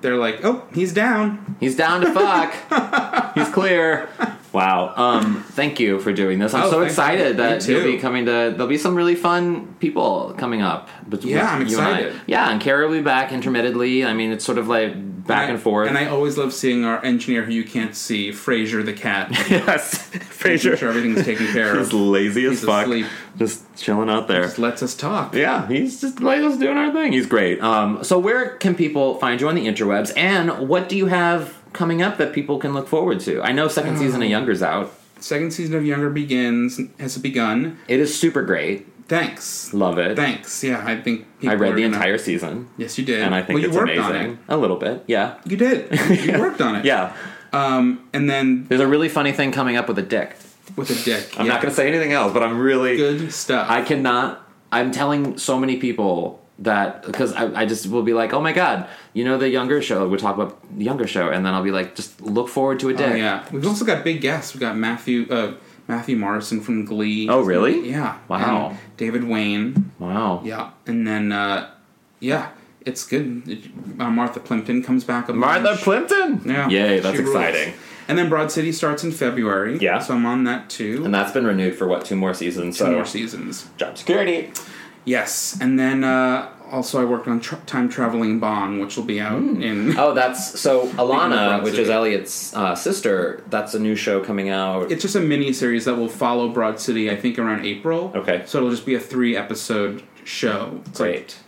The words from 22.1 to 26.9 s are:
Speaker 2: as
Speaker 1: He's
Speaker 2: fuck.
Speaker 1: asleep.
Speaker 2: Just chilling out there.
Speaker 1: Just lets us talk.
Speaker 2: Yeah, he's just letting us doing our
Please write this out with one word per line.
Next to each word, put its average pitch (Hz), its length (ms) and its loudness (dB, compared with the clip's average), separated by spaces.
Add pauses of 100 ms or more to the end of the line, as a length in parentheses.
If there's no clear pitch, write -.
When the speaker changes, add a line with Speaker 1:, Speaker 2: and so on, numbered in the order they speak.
Speaker 2:
as 135 60 4 (100)
Speaker 1:
He's - 40 -8
Speaker 2:
fuck. 104 220 4
Speaker 1:
asleep. 117 180 0 (320)
Speaker 2:
Just 110 260 -2 (140)
chilling 110 320 0
out 110 180 2
there. 90 180 2
Speaker 1:
Just - 120 -6
lets 117 240 -2
us 127 140 -4
talk. 170 400 -4
Speaker 2:
Yeah, 131 320 0
he's 151 340 -2
just 262 200 -6
letting 269 300 2
us 269 60 0
doing 269 200 2
our 294 140 0